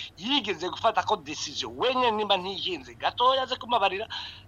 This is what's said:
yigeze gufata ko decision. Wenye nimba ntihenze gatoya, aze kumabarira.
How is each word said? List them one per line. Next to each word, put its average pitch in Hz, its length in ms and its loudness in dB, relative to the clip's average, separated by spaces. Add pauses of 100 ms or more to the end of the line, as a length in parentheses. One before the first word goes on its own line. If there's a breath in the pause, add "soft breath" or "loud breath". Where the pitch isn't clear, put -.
(180 loud breath)
yigeze 196 520 -2
gufata - 340 2
ko 214 120 2
decision. 139 640 -6
Wenye 247 340 4
nimba 208 260 2
ntihenze 170 580 -6
gatoya, 254 480 2
aze 254 120 -4
kumabarira. 202 520 2 (400 loud breath)